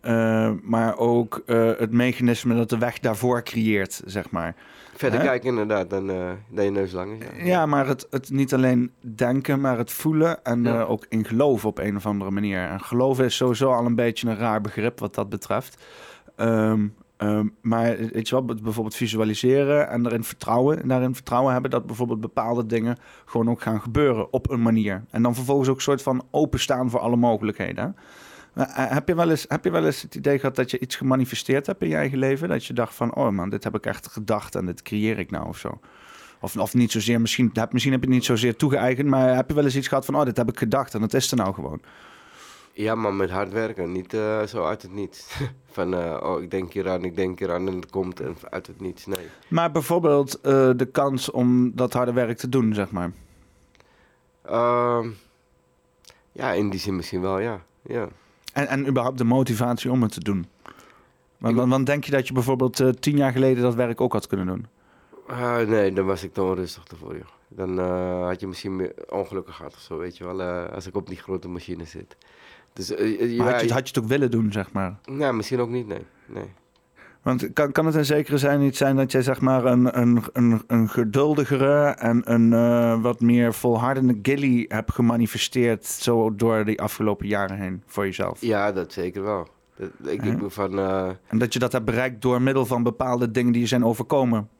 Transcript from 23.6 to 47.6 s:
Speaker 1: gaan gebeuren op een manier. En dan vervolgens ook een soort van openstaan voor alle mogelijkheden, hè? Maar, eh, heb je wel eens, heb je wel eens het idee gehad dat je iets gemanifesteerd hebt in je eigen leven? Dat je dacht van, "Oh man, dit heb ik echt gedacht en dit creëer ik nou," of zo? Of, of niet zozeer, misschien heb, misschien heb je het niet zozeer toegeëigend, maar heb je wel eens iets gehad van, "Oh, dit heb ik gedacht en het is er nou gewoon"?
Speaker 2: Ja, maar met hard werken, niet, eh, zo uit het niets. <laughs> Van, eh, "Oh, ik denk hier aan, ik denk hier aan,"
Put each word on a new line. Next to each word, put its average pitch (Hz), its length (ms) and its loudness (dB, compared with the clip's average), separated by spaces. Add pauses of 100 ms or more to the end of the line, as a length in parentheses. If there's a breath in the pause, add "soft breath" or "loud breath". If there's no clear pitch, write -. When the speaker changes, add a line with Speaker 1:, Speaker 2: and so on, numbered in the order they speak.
Speaker 1:
gaan 110 200 -2
gebeuren 120 520 2
op - 160 0
een 120 120 0
manier. 110 480 2
En - 140 -2
dan 120 120 2
vervolgens 131 340 2
ook 131 60 4
een 131 60 -10
soort 139 200 0
van 127 300 -2
openstaan 135 580 0
voor 120 100 0
alle 120 180 0
mogelijkheden, 107 680 0
hè? 175 60 -4 (640 loud breath)
Maar, 135 160 -2
eh, 131 220 -4
heb 139 160 -2
je 175 80 2
wel 170 140 4
eens, 156 180 2
heb - 160 -4
je 180 80 0
wel 165 140 0
eens 147 160 0
het - 140 -16
idee 143 240 2
gehad 131 160 -2
dat 127 160 -2
je 127 80 -4
iets - 160 -6
gemanifesteerd 131 680 0
hebt 190 160 -4
in 170 80 0
je 156 60 0
eigen 139 220 0
leven? 135 320 0
Dat 135 160 -2
je - 80 -10
dacht 120 220 -2
van, 117 200 -2
"Oh 131 140 2
man, 98 200 0
dit 104 140 -6
heb 110 120 -4
ik 107 100 -4
echt - 220 -6
gedacht 107 480 -4
en 92 100 -2
dit 87 160 -8
creëer 104 380 -2
ik 85 120 -6
nou," 78 160 -6
of - 100 -10
zo? - 220 -10 (600 loud breath)
Of, - 180 -8
of 101 160 -2
niet 120 180 4
zozeer, 113 300 2
misschien 117 320 2
heb, 113 200 -2
misschien 127 200 2
heb 127 100 0
je 131 40 -2
het 127 100 4
niet 123 80 0
zozeer 117 300 2
toegeëigend, 131 520 2
maar 131 280 4
heb 127 140 0
je 147 60 -2
wel 147 80 4
eens 131 120 2
iets 139 120 -2
gehad 135 180 0
van, 143 100 -2
"Oh, 147 100 4
dit 117 120 -2
heb 117 120 2
ik - 80 -8
gedacht 127 360 0
en 107 80 -2
het 110 120 0
is 131 180 2
er 127 60 0
nou 98 160 0
gewoon"? 76 280 -8 (920 loud breath)
Speaker 2:
Ja, 110 220 -2
maar 107 180 -2
met 95 160 0
hard 92 220 -4
werken, 104 400 -4
niet, 90 220 -6
eh, 107 300 -2
zo 104 220 -4
uit 104 160 -4
het 95 120 -18
niets. - 440 -12 (100)
<laughs> - 240 -16
Van, 92 220 -4
eh, 85 300 -4
"Oh, 82 180 -4
ik 87 100 -12
denk 92 220 -6
hier 95 160 -4
aan, 90 140 -2
ik 87 120 -6
denk 92 240 -2
hier 92 140 -4
aan," 90 140 -4